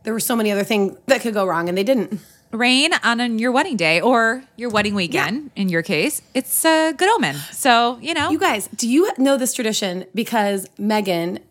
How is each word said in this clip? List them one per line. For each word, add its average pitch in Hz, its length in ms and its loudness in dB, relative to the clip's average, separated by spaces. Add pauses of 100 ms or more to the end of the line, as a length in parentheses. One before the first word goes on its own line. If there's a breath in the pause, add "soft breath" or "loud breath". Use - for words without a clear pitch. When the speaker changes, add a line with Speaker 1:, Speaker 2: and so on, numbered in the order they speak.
Speaker 1:
there 220 100 -4
were 226 60 -4
so 247 160 -2
many 214 160 2
other 202 140 0
things 196 400 0
that 233 160 2
could 226 120 -4
go 202 120 0
wrong, 170 240 -2
and 175 80 -2
they 202 60 0
didn't. 214 360 0 (320 loud breath)
Speaker 2:
Rain 254 400 2 (120)
on, 233 180 0
on 233 160 -2
your 240 140 0
wedding 277 260 0
day 165 240 2
or 233 420 2 (120)
your 233 160 -6
wedding 208 240 0
weekend, 196 600 -2
Speaker 1:
Yeah. 196 60 -4
Speaker 2:
in 190 80 0
your 165 140 0
case, 170 400 -2 (100)
it's - 320 -2
a 320 320 4
good 370 120 2
omen. 247 260 2 (160)
So, 240 500 2
you 311 140 -4
know. 311 160 0
Speaker 1:
You 311 80 0
guys, 285 360 0
do 233 140 -2
you 339 300 4
know 277 180 4
this 247 160 -2
tradition? 202 520 -4 (100)
Because 202 520 -2 (120)
Megan, 196 720 -2